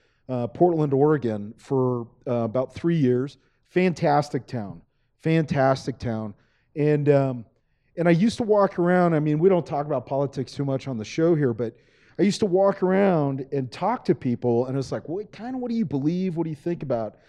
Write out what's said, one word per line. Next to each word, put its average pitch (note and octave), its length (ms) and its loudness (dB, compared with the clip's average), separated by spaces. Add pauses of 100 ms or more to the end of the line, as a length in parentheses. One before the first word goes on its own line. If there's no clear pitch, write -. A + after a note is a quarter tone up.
(280)
uh, A#2+ 200 -4
Portland, D#3+ 460 2
Oregon, A#2+ 640 0
for, B2+ 500 -2 (200)
uh, B2+ 60 -2 (100)
about B2+ 300 -4
three E3+ 240 -2
years. C3 400 0 (320)
Fantastic D3+ 800 0
town, F#2+ 340 -10 (400)
fantastic C#3 800 0
town. A2 340 -6 (420)
And, D3 340 2
um, C3+ 360 2 (520)
and E3+ 100 0
I E3+ 40 6
used F3+ 260 2
to B3 60 -4
walk G3+ 360 2
around. F3 340 4
I D3+ 60 2
mean, D3+ 200 0
we F#3 100 4
don't F3 160 2
talk D3+ 200 -4
about C#3 200 -4
politics C#3 480 -4
too C#3+ 120 -4
much C3+ 220 -4
on B2+ 100 -6
the G#2+ 80 -6
show E3 300 2
here, C#3 180 2
but A2 220 -6 (440)
I E3 40 2
used G3+ 180 2
to A3 40 4
walk F#3+ 380 2
around F3 680 2
and C3+ 200 -4
talk A3 340 -4
to F#3 100 2
people, A#2+ 520 0
and C3 100 -6
it's C3 140 -6
like, A2+ 180 -8
"What, G3 220 -10
kinda, B3 260 -12
what B3 140 -6
do A#3 40 -4
you A3+ 100 0
believe? D#3 500 -2
What E3 80 -2
do D#3+ 80 -4
you D3 40 -8
think E3+ 280 -6
about?" A#2 320 -4 (140)